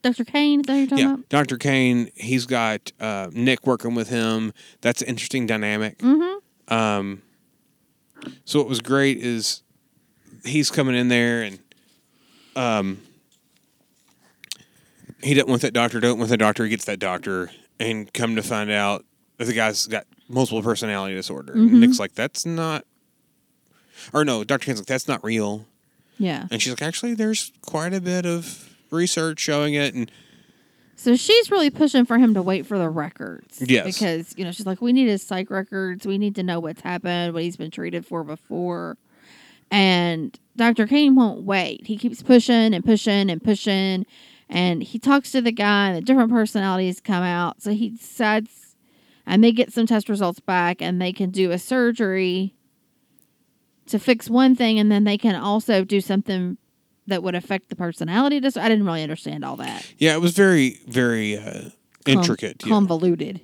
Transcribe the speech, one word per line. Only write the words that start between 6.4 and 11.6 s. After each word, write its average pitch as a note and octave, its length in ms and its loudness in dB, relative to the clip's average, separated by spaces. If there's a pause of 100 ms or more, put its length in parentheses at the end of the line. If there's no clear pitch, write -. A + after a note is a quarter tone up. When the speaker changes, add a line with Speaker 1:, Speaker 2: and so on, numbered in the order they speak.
Speaker 2:
Um, G2 460 -2 (1200)
so - 140 -2
what C3 100 0
was A#2 120 -4
great C3+ 380 0
is A#2 440 -6 (800)
he's C#3 280 -2
coming C3 240 0
in B2 100 0
there, A#2+ 360 0
and, G2 180 -10 (960)